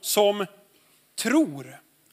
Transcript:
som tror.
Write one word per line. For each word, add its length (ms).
som 440
tror. 600